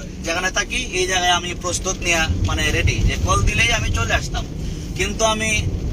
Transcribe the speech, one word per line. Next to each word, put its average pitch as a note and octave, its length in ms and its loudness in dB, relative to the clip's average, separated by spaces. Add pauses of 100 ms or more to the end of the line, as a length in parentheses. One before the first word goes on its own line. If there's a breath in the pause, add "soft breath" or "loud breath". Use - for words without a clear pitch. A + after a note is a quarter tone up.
(240)
যেখানে F3+ 280 -2
থাকি G#3 240 -2
এই F#3 320 -2
জায়গায় F3+ 240 2
আমি F3 300 0
প্রস্তুত F3+ 360 -2
নিয়ে, E3+ 220 2 (260)
মানে, D3+ 260 2
রেডি, - 280 2
যে - 160 4 (100)
কল G3 160 4
দিলেই A3 320 2
আমি G#3+ 160 0
চলে A3+ 240 0
আসতাম। - 320 -2 (520 loud breath)
কিন্তু G#3 280 0
আমি G#3+ 420 2 (260)